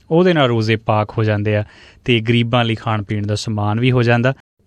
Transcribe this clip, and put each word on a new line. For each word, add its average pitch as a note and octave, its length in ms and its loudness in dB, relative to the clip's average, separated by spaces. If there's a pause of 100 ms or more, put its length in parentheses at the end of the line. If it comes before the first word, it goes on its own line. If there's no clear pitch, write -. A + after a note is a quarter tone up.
(100)
ਉਹਦੇ F3+ 220 4
ਨਾਲ C#3+ 160 2
ਰੋਜ਼ੇ A2+ 280 0
ਪਾਕ G#2+ 340 -2
ਹੋ A2+ 140 -2
ਜਾਂਦੇ G#2 320 0
ਆ G#2 80 0 (400)
ਤੇ A#2+ 160 2
ਗਰੀਬਾਂ A#2 440 0
ਲਈ A2+ 100 -2
ਖਾਣ G#2+ 280 -4
ਪੀਣ G#2 240 -6
ਦਾ G#2 80 -2
ਸਮਾਨ G#2+ 460 -4
ਵੀ B2+ 100 2
ਹੋ B2 120 2
ਜਾਂਦਾ। A#2+ 320 2 (320)